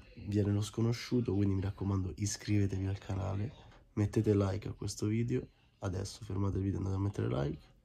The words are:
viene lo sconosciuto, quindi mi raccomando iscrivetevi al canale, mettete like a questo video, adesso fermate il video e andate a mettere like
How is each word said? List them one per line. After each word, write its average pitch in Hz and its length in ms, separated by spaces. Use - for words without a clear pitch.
viene 101 260
lo 101 80
sconosciuto, 113 720
quindi 101 200
mi 95 80
raccomando 95 540
iscrivetevi 101 720
al 98 120
canale, 98 540
mettete 104 400
like 98 340
a - 40
questo - 340
video, 117 400
adesso 98 440
fermate 98 340
il 95 40
video 98 180
e - 40
andate 95 120
a 95 40
mettere 101 280
like 143 360